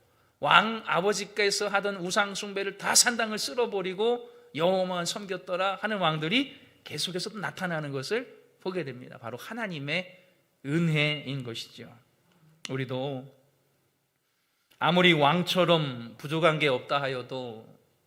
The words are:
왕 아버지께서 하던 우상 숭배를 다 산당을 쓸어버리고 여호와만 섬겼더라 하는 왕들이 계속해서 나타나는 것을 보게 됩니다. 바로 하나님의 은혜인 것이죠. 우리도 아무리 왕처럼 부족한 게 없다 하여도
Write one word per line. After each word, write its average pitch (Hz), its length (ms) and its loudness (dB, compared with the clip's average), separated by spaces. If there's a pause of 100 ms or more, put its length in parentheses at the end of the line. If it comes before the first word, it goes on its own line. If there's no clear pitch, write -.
(400)
왕 208 460 4
아버지께서 202 800 0
하던 202 280 0
우상 196 400 0
숭배를 196 420 -6
다 - 160 0
산당을 226 460 2
쓸어버리고 214 880 -2 (240)
여호와만 180 520 2
섬겼더라 185 760 -2
하는 208 160 0
왕들이 170 640 0 (220)
계속해서 180 540 -6
나타나는 156 560 -6
것을 208 340 -4 (320)
보게 185 240 -4
됩니다. 127 340 -12
바로 117 200 -10
하나님의 180 800 -6 (460)
은혜인 147 800 0
것이죠. 117 440 -12 (800)
우리도 131 640 -6 (1500)
아무리 175 340 6
왕처럼 151 1040 2
부족한 156 420 2
게 147 80 2
없다 135 340 0
하여도 123 640 -8 (420)